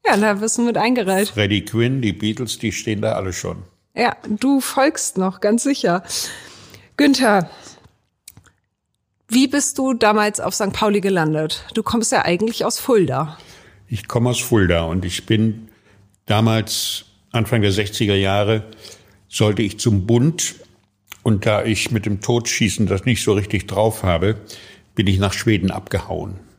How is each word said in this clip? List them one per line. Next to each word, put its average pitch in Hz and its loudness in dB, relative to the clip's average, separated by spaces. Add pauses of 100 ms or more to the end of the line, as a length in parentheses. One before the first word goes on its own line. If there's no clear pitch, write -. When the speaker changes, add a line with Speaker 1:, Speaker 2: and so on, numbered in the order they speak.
Speaker 1:
Ja, 262 4
da 208 2
wirst 220 -2
du 240 0
mit 240 0
eingereiht. 208 0
Speaker 2:
Freddie 101 0
Quinn, 123 0
die 104 0
Beatles, 110 -4
die 104 -2
stehen 107 -4
da 110 0
alle 95 -4
schon. 87 -10 (320)
Speaker 1:
Ja, 233 0 (100)
du 262 0
folgst - -2
noch, 185 -2
ganz 214 0
sicher. 185 0 (960)
Günther, 247 4 (1800)
wie 262 4
bist 285 -2
du 262 0
damals 208 2
auf 190 -4
Sankt 202 -2
Pauli 202 2
gelandet? 156 0
Du 220 -2
kommst 220 -2
ja - 2
eigentlich 175 -2
aus 233 -2
Fulda. 156 0 (500)
Speaker 2:
Ich - -8
komme 120 2
aus 117 -2
Fulda 87 4
und 90 -2
ich - -6
bin 110 0 (560)
damals, 110 0 (260)
Anfang 113 0
der 101 2
sechziger 101 0
Jahre, 101 0 (680)
sollte 107 0
ich 98 -4
zum 98 2
Bund. 120 2 (680)
Und 107 0
da 104 2
ich 110 -2
mit 110 -2
dem 101 -2
Totschießen 117 0
das 95 -2
nicht 120 0
so 107 2
richtig 98 -2
drauf 110 0
habe, 95 2 (580)
bin 107 2
ich 92 2
nach 101 2
Schweden 95 0
abgehauen 92 -8 (200)